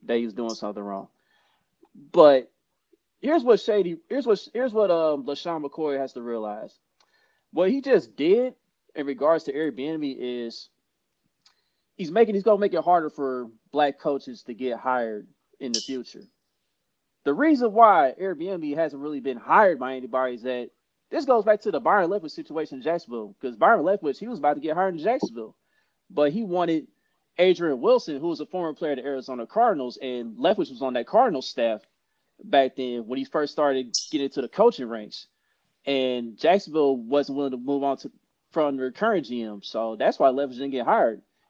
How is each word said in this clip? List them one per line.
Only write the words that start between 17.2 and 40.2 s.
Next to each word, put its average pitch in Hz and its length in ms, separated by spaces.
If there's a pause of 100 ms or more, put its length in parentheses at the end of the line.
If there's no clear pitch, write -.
The 143 100
reason 247 380
why 190 460
Eric 185 200
Bieniemy 160 380
hasn't 147 260
really 147 180
been 127 180
hired 175 400
by 131 160
anybody 127 400
is 113 80
that 123 280 (400)
this 285 140
goes 240 200
back 214 180
to 220 80
the 147 100
Byron 170 300
Leftwich 165 220
situation 151 460
in 123 40
Jacksonville, 117 580
'cause 123 160
Byron 180 280
Leftwich, 170 340
he 214 100
was 233 100
about 147 160
to 147 60
get 156 160
hired 185 180
in 156 60
Jacksonville, 147 560 (540)
but 147 220
he 226 120
wanted 170 420 (520)
Adrian 165 420
Wilson, 165 400
who 170 80
was 151 120
a 151 60
former 165 280
player 151 180
of 127 60
the 120 60
Arizona 135 420
Cardinals, 165 560
and 120 340
Leftwich 135 340
was 127 120
on 131 120
that 120 120
Cardinals 196 420
staff 117 340 (600)
back 135 320
then 120 300
when 131 120
he 135 60
first 147 280
started 135 440 (140)
getting 139 160
into 135 160
the 117 60
coaching 196 400
ranks. 110 400 (580)
And 127 500
Jacksonville 156 600
wasn't 135 420
willing 139 140
to 127 40
move 139 260
on 139 160
to, - 140 (380)
from 147 260
the 127 140
current 196 360
G 120 160
M, 104 200
so 113 340
that's 139 220
why 143 100